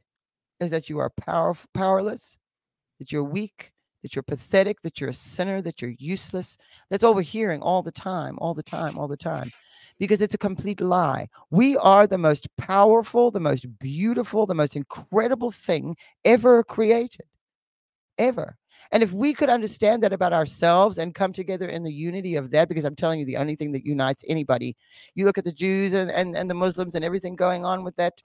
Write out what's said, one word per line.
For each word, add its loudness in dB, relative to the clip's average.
is -4
that -4
you -6
are -2
powerf-, -4
powerless, -2
that -16
you're -4
weak, -10
that -14
you're -6
pathetic, 0
that -10
you're -6
a -8
sinner, -6
that -10
you're -8
useless. -8
That's 0
all 8
we're 2
hearing -4
all 0
the -10
time, -8
all -4
the -8
time, -8
all -6
the -8
time, -8
because 2
it's 0
a -4
complete -6
lie. 0
We 4
are 8
the 0
most 2
powerful, 4
the -4
most -2
beautiful, -2
the -4
most 0
incredible -2
thing -4
ever 6
created, 0
ever. -2
And 4
if 0
we 0
could 2
understand 2
that 2
about 0
ourselves 2
and -6
come -2
together -6
in -8
the -6
unity -6
of -4
that, 4
because -4
I'm -4
telling -2
you, -6
the -6
only -4
thing -6
that -6
unites -2
anybody, -2
you 0
look 4
at -8
the -4
Jews 0
and, 0
and, -2
and -4
the -4
Muslims -2
and -2
everything -6
going -2
on -4
with -10
that -2